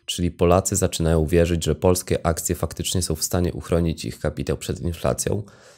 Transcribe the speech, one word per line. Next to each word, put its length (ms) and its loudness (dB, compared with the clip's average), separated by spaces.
czyli 260 -2
Polacy 460 4
zaczynają 500 2
wierzyć, 380 2
że 100 2
polskie 520 2
akcje 280 0
faktycznie 480 -4
są 120 -2
w 100 -6
stanie 280 0
uchronić 520 -2
ich 140 -8
kapitał 380 -2
przed 240 -8
inflacją, 600 -2